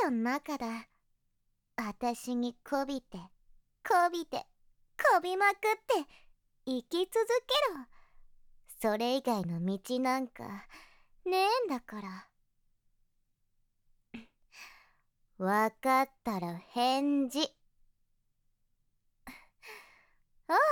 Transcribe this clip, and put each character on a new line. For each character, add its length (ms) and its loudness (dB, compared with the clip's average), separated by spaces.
所 80 2
ん 120 0
中 360 -2
だ。 80 -6
あ 180 -4
た 200 -2
し 220 -6
に 260 -2
こ 220 -2
び 160 -4
て、 160 -14
こ 240 6
び 140 -4
て、 180 -8
こ 80 4
び 160 -2
ま 140 4
く 20 -16
っ 20 -16
て、 500 0
生 160 -4
き 240 -2
続 200 0
け 80 0
ろ。 1160 -10
そ 60 0
れ 180 0
以 60 -2
外 240 -2
の 180 -4
道 360 -2
な 180 0
ん 100 -6
か、 160 -16
ね 220 2
え 20 -2
ん 40 -2
だ 100 -2
か 220 -14
ら。 260 -14
わ 320 2
か 220 2
っ 80 -4
た 160 -4
ら 200 -6
返 560 0
事。 100 -4
お 40 -4
う、 40 6